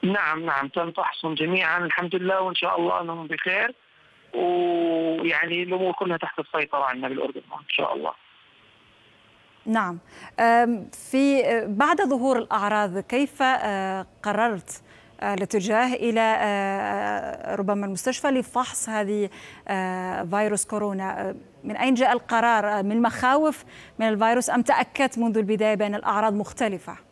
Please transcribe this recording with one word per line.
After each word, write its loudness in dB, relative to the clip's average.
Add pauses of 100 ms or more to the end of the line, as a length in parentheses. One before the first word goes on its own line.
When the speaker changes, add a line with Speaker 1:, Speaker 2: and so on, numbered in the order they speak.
Speaker 1:
نعم، 0
نعم، 0
تم -4
فحصهم -4
جميعًا 0
الحمد 0
لله، 2
وإن -2
شاء 0
الله 2
أنهم -6
بخير، -2 (580)
ويعني 0
الأمور 0
كلها -2
تحت -6
السيطرة -2
عندنا -2
بالأردن -6 (100)
إن -14
شاء -2
الله. -4 (1500)
Speaker 2:
نعم. 0 (400)
آم، 4 (220)
في، 4
آه، 2
بعد 2
ظهور 2
الأعراض 0
كيف، -2
آه، -2 (180)
قررت، -2 (380)
آه، -2
الاتجاه 0
إلى، 2
آه، -2
ربما -2
المستشفى -4
لفحص -2
هذه، -2 (380)
آه، -4
فيروس 0
كورونا؟ -4
آه، -8 (280)
من -6
أين 2
جاء 4
القرار؟ 2
آه، -2
من 0
مخاوف 2 (360)
من 2
الفيروس 2
أم 2
تأكدت 2
منذ 2
البداية 2
بأن 0
الأعراض 2
مختلفة؟ -4 (140)